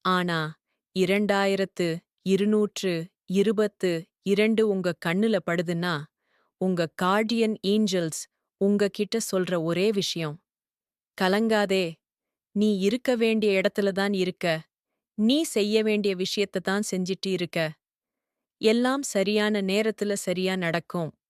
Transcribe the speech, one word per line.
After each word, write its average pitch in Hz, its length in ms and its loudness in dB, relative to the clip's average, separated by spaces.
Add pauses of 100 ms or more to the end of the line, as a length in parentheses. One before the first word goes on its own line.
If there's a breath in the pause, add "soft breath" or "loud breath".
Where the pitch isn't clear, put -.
ஆனா, 175 580 -2 (400)
இரண்டாயிரத்து 196 1000 0 (240)
இருநூற்று 196 840 0 (180)
இருபத்து 190 800 0 (160)
இரண்டு 214 460 2
உங்க 185 260 0 (120)
கண்ணுல 196 400 2
படுதுன்னா, 170 580 -2 (520)
உங்க 175 320 -2 (140)
கார்டியன் 220 540 2 (100)
ஏஞ்சல்ஸ் 190 640 0 (280)
உங்ககிட்ட 202 600 0 (140)
சொல்ற 180 300 0
ஒரே 170 300 0
விஷயம், 165 500 -4 (800)
"கலங்காதே, 196 760 2 (560)
நீ 208 280 2
இருக்க 233 380 0
வேண்டிய 220 440 2
இடத்துல 202 320 0
தான் 196 200 0
இருக்க, 175 500 -2 (520)
நீ 254 280 2
செய்ய 214 400 0
வேண்டிய 208 320 0
விஷயத்தை 190 500 -4
தான் 196 260 -2
செஞ்சிட்டு 185 360 -4
இருக்க, 170 460 -2 (840)
எல்லாம் 247 460 2
சரியான 208 580 0
நேரத்துல 208 520 -2
சரியா 185 440 -2
நடக்கும்." 170 560 -4 (180)